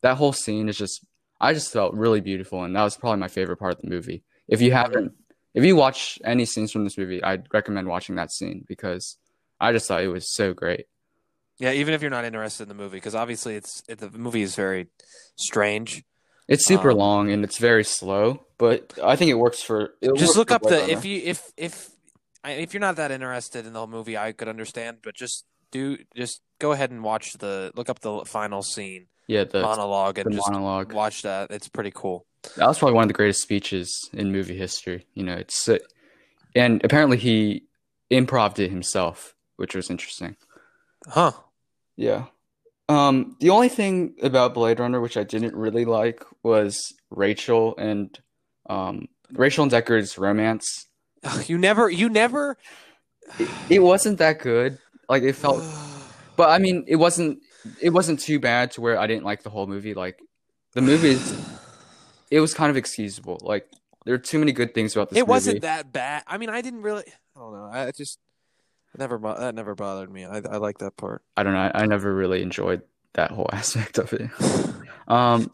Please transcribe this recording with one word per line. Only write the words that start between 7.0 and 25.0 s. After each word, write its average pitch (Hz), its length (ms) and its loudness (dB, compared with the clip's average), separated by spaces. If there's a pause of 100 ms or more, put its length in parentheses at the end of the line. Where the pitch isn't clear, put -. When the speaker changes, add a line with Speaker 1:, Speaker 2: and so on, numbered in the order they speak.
Speaker 1:
I'd 95 320 -2
recommend 101 340 -2
watching 90 280 -6
that 85 160 -6
scene 92 360 -10
because 90 500 -10 (420)
I 113 120 2
just 113 160 0
thought 90 160 0
it 95 40 0
was 90 260 -6
so 98 200 0
great. 87 320 -6 (760)
Speaker 2:
Yeah, 127 120 -2
even 147 240 0
if 147 60 -4
you're 147 100 -6
not 120 140 -4
interested 110 380 -10
in 101 60 -14
the 101 60 -18
movie, 98 240 -12
'cause 107 160 -8
obviously 113 400 -6
it's, - 320 -14
it, 113 120 -16
the 104 120 -12
movie 117 320 -4
is 95 120 -6
very 95 320 -4 (480)
strange. 107 680 -2 (440)
Speaker 1:
It's - 180 4
super 185 260 6
Speaker 2:
Um, 110 60 4
Speaker 1:
long 101 340 4
and 104 120 0
it's 101 140 -6
very 117 260 6
slow, 104 600 -2 (120)
but 117 360 2 (100)
I 113 120 6
think 160 160 4
it 127 40 4
works 117 260 2
for, 107 400 -4
it'll 131 160 4
Speaker 2:
Just 165 140 6
Speaker 1:
work 175 60 2
Speaker 2:
look 226 120 4
Speaker 1:
for 240 60 4
Speaker 2:
up 226 80 2
Speaker 1:
Blade 180 100 4
Speaker 2:
the, 160 80 6
Speaker 1:
Runner. 160 120 -2
Speaker 2:
if - 120 -4
you, 196 180 -6
if, - 340 -8
if, - 320 -12 (540)
I, 143 100 -10
if 165 200 -8
you're 202 80 -8
not 190 160 0
that 151 140 -4
interested 127 540 -8
in 113 80 -16
the 113 60 -10
whole 113 80 -10
movie, 113 300 -10
I 107 140 -6
could 110 160 -12
understand, 113 560 -12